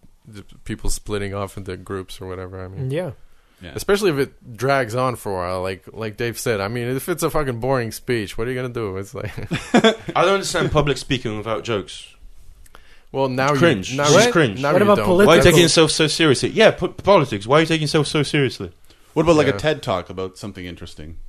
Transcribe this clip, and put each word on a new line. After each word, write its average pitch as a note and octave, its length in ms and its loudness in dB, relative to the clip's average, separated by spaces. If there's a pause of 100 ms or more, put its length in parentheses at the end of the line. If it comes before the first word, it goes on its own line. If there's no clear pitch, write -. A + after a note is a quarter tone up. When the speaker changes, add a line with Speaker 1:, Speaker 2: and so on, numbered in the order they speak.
(260)
Speaker 1:
the G#2 160 -18 (220)
people - 260 -4
splitting G2+ 440 -4
off G2+ 220 -8
into F#2 200 -10
groups F#2 440 -12
or F#2+ 60 -14
whatever. F#2 380 -12
I - 20 -12
mean, C3 240 -8
Speaker 2:
Yeah. D#3+ 220 -6 (500)
Speaker 3:
Yeah. B2 140 -16
Speaker 1:
especially G3+ 340 0
if C#3 80 0
it C3 380 -6
drags B2+ 400 -2
on B2+ 180 -2
for G#2+ 180 -10
a - 40 -4
while. F2+ 260 -4
Like, F#2+ 300 -8
like G#2+ 240 -10
Dave A#2 200 -6
said, A2 240 -2
I G2 60 -2
mean, A#2+ 220 -6
if C3 200 -4
it's F3 140 -4
a D#3+ 80 0
fucking C3 300 -2
boring B2 320 -2
speech, A2+ 440 -6
what A#2 120 -4
are - 20 -4
you C3 60 -6
gonna B2+ 180 -8
do? G#2+ 220 -6
It's G2 180 -10
like F#2+ 240 -8
<laughs> - 360 -4 (420)
Speaker 4:
I D3 60 4
don't F#3+ 120 4
understand E3 380 -2
public C#3+ 240 2
speaking B2 400 -4
without G#2+ 260 -6
jokes. G#2 460 -6 (1040)
Speaker 1:
Well, C3+ 160 0
now C3+ 260 0
Speaker 4:
Cringe. C3 380 2
Speaker 1:
you, C3 60 -4
now C#3+ 60 0 (120)
Speaker 4:
It's G#3+ 100 6
Speaker 1:
you, B3 60 0
Speaker 4:
cringe. B2 280 2
Speaker 1:
now C#3+ 120 0
Speaker 2:
What F3+ 80 4
Speaker 1:
you G#3+ 60 4
Speaker 2:
about G#3 120 6
Speaker 1:
don't. G#3+ 80 0
Speaker 2:
political? F#3+ 220 6
Speaker 4:
Why D#3 60 8
are - 20 10
you - 60 6
taking F3+ 200 8
yourself D#3+ 300 4
so D#3+ 160 0
seriously? C#3+ 420 2
Yeah, G3+ 220 6
po-, - 160 -4
politics. C#3+ 580 0
Why C#3 120 4
are - 20 6
you E3 60 2
taking D#3+ 160 0
yourself D3 260 0
so D#3 160 0
seriously? B2+ 480 -2 (420)
Speaker 3:
What D#3 100 2
about, E3 100 6
like, D3+ 140 4
Speaker 1:
Yeah. C3+ 60 2
Speaker 3:
a G2+ 40 -6
ted D3+ 240 -2
Talk F#2 280 -4
about F#2+ 280 -10
something G2 260 -12
interesting? E2 520 -14 (120)